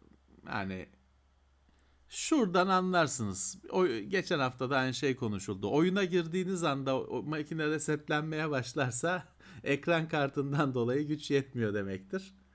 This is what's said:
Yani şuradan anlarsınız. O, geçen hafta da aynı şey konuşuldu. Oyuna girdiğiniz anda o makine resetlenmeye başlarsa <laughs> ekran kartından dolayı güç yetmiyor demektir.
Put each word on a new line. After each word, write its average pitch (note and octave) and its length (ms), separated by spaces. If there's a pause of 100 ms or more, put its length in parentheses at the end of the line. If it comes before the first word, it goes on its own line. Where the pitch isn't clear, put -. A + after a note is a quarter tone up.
(480)
Yani F#2+ 420 (1200)
şuradan F#3+ 580
anlarsınız. F3 880 (120)
O, F#3 180
geçen D3 520
hafta B2+ 300
da C#3 80
aynı C3 160
şey C3+ 220
konuşuldu. G2+ 560
Oyuna F3+ 320
girdiğiniz F3 600
anda C3+ 380
o - 220
makine D3+ 440
resetlenmeye D#3 840
başlarsa C#3+ 800 (180)
<laughs> - 180
ekran D#3+ 440
kartından C#3 680
dolayı B2+ 340
güç D3+ 240
yetmiyor B2+ 420
demektir. G2 600 (220)